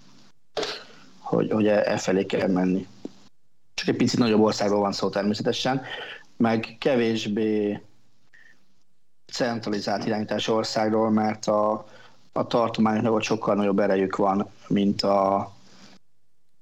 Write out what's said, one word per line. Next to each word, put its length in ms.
hogy, 320
hogy 160
e, 240
e 60
felé 280
kell 220
menni. 400
Csak 140
egy 80
picit 240
nagyobb 220
országról 380
van 120
szó 180
természetesen, 720
meg 420
kevésbé 1040
centralizált 760
irányítás 420
országról, 640
mert 360
a, 400
a 160
tartományoknak 680
ott 100
sokkal 320
nagyobb 240
erejük 360
van, 320
mint 340
a, 500